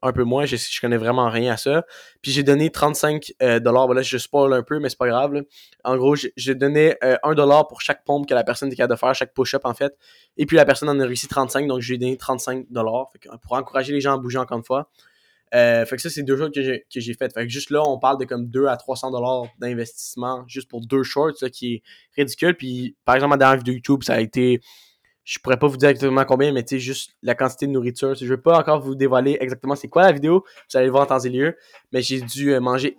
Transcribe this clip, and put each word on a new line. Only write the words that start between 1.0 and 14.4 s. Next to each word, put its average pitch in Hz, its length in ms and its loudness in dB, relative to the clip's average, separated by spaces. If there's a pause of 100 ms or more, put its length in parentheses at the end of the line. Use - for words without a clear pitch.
rien 117 240 0
à 107 40 -4
ça. 151 280 0 (360)
Puis 135 100 -6
j'ai 139 120 0
donné 143 260 4
trente-cinq, 151 720 -2
euh, 120 180 4
dollars, 120 260 4
voilà, 127 160 2
je 127 160 -4
spoil 139 360 2
un 123 100 0
peu, 151 160 -4
mais 147 80 -4
c'est 123 100 -6
pas 123 120 0
grave, 135 240 0
là. 143 80 -4 (420)
En 127 140 0
gros, 135 180 4
j'ai, - 220 -6
j'ai 131 180 -2
donné, 147 480 4
euh, 127 200 4
un 151 100 0
dollar 147 340 6
pour - 140 -16
chaque - 240 -6
pompe 143 200 -2
que 139 80 -2
la 123 120 2
personne 135 240 -4
était 127 80 -8
capable 123 160 0
de 113 60 -4
faire, 127 140 2
chaque - 200 -4
push-up, 135 320 -2
en 123 80 -2
fait. 143 200 -4 (440)
Et 147 80 0
puis 156 100 0
la 151 80 8
personne 139 240 2
en 143 140 0
a 131 40 2
réussi 123 220 -6
trente-cinq, 135 400 -2
donc 127 140 -4
je 120 80 -10
lui 127 60 -2
ai - 20 -8
donné 127 180 -4
trente-cinq 131 540 -6
dollars. 120 420 -4
Fait - 80 -20
que, - 100 -20 (120)
pour - 120 -8
encourager 131 380 -4
les 143 80 -2
gens 139 140 0
à 135 40 -2
bouger 123 200 -6
encore 123 200 -6